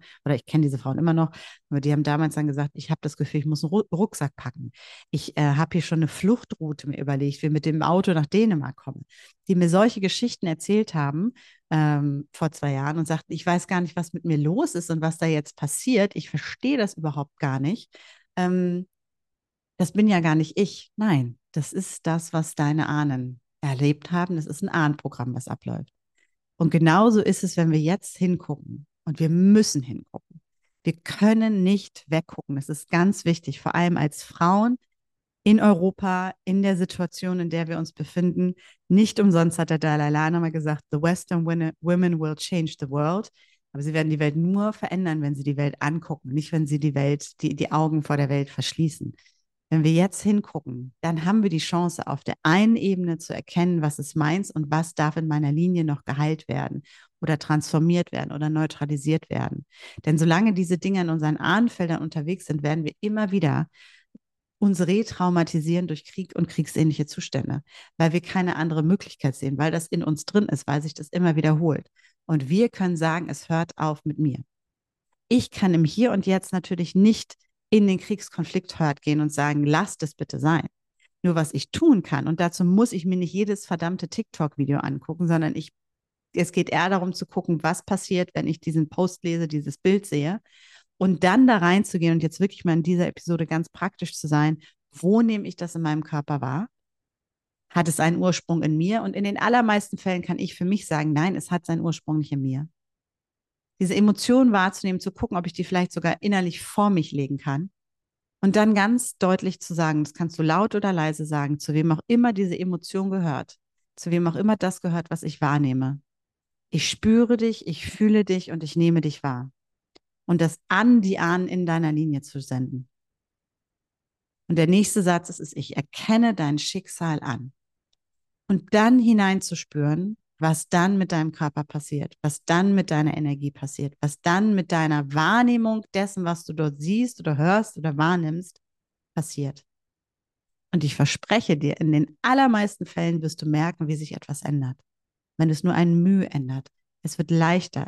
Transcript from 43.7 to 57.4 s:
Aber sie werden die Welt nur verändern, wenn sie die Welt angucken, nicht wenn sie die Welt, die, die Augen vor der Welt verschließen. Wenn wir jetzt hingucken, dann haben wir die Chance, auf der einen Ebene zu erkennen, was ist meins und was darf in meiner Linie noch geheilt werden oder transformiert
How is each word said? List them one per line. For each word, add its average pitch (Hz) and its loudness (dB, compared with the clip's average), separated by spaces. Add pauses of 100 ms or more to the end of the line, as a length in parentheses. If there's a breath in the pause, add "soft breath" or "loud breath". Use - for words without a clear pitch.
Aber 139 -8
sie 151 -4
werden 156 0
die 151 0
Welt 147 0
nur 196 0
verändern, 180 -4
wenn 143 -2
sie 135 -8
die 139 -4
Welt 143 -2
angucken, 156 -4
nicht 147 -4
wenn 160 0
sie 147 0
die 143 0
Welt, 143 -2
die, 147 -2
die 151 -4
Augen 156 0
vor 151 -2
der 143 0
Welt 139 -2
verschließen. - -6 (520 soft breath)
Wenn 160 2
wir 156 4
jetzt 175 2
hingucken, 143 -4
dann 160 -2
haben 214 2
wir 202 2
die 160 0
Chance, 175 -2
auf 139 -6
der - -6
einen 208 6
Ebene 180 -2
zu - -10
erkennen, 175 0
was 147 -2
ist - -10
meins 160 0
und 151 -6
was 160 -2
darf 151 -2
in 160 -2
meiner 147 0
Linie 170 0
noch 143 -4
geheilt 151 -2
werden 139 -6 (380 soft breath)
oder 151 0
transformiert 160 0